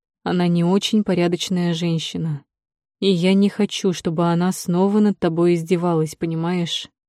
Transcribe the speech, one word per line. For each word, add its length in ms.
Она 260
не 160
очень 400
порядочная 680
женщина. 720
И 100
я 240
не 140
хочу, 460
чтобы 320
она 260
снова 480
над 180
тобой 360
издевалась, 600
понимаешь?» 760